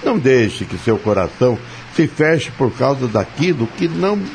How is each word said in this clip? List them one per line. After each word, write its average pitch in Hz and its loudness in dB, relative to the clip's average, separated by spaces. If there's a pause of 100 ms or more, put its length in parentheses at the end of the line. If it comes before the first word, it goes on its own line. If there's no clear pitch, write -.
Não 240 2
deixe 123 4
que 87 -8
seu 110 0
coração 104 0 (360)
se 160 4
feche 156 0
por 127 0
causa 127 0
daquilo 113 0
que 170 -4
não 185 0 (160)